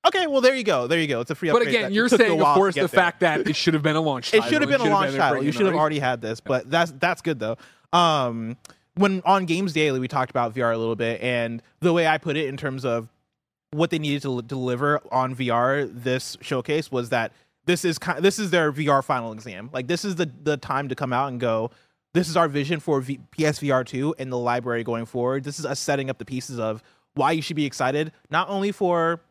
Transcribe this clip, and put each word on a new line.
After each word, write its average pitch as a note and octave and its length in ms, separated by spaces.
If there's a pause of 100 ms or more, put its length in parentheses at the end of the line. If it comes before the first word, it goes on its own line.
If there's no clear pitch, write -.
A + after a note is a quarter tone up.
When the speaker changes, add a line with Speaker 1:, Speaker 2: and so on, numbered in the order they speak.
Speaker 1:
Okay, F#4 220
well, C#4 120
there B3+ 140
you B3 100
go. C#3 220
There E3 140
you D#3+ 80
go. A#2+ 120
It's A#2+ 100
a D#3+ 40
free E3+ 160
Speaker 2:
But A#3+ 120
Speaker 1:
upgrade A#3 120
Speaker 2:
again, A3+ 160
Speaker 1:
that - 20
Speaker 2:
you're A3+ 160
Speaker 1:
took A#3+ 120
you A3+ 40
a G#3+ 40
Speaker 2:
saying, E3 120
of D3+ 40
Speaker 1:
while D3 100
to F#3 40
Speaker 2:
course, F#3+ 160
Speaker 1:
get C#3 80
Speaker 2:
the F3 60
Speaker 1:
there. F#3 160
Speaker 2:
fact E3+ 160
that D#3 280
it D3+ 80
should D#3+ 180
have D3+ 80
been D3+ 140
a D#3+ 40
launch C#3 340
Speaker 1:
It A3 80
Speaker 2:
title. A#3+ 80
Speaker 1:
should D4+ 120
have C#4 80
Speaker 2:
It - 20
Speaker 1:
been C4+ 80
a A#3 40
Speaker 2:
should G#3 60
have - 100
Speaker 1:
launch F#3+ 120
Speaker 2:
been - 80
Speaker 1:
title. C3+ 240
You D3 60
Speaker 2:
freaking - 40
Speaker 1:
should G3 120
have F3+ 80
Speaker 2:
already D3+ 60
Speaker 1:
already D3+ 200
had B2+ 200
this, A2+ 200
but B2+ 300
that's, E3 220
that's E3+ 300
good, D3+ 180
though. A2 160 (360)
Um, B2+ 640 (400)
when F#3+ 280
on F#3+ 220
Games E3+ 260
Daily, D3 280
we B2+ 80
talked C3 220
about A#2+ 220
V B2 80
R A#2 120
a A2+ 60
little A2+ 180
bit, A#2 240
and A#2 420 (180)
the E3+ 120
way E3+ 140
I D#3 120
put D3 180
it D3+ 120
in C3+ 80
terms C3 280
of A#2 240 (640)
what D#3+ 180
they E3 80
needed C#3+ 240
to C3 140
l-, A#2+ 60
deliver C3 580 (100)
on B2+ 240
V B2 160
R C3 360
this B2+ 540
showcase D3+ 520
was A#2+ 160
that A2+ 240 (320)
this F3 200
is E3 140
ki-, D#3+ 220
this F#3+ 180
is G3+ 120
their D#3+ 200
V C#3+ 180
R C#3 140
final A#2 300
exam. G#2+ 400
Like, B2+ 160
this F3 160
is G3 100
the, E3 160 (140)
the D3+ 140
time C#3 320
to C3 40
come C3 180
out C3+ 160
and B2 120
go, A2+ 300 (420)
"This E3+ 160
is D#3+ 80
our E3+ 100
vision D3 320
for C#3+ 220
V-, C3 180 (140)
P D3+ 140
S D3+ 120
V C#3+ 140
R B2+ 100
two C#3+ 360
and C3 120
the B2 80
library A#2+ 460
going A2+ 220
forward." B2+ 380
This C#3 140
is D3+ 80
us C3 140
setting C#3 300
up - 80
the A2 80
pieces B2+ 340
of A2 220 (320)
why C#3+ 180
you D#3+ 100
should D3+ 140
be D3+ 80
excited, C#3+ 480 (180)
not E3 200
only G3+ 200
for E3+ 500 (100)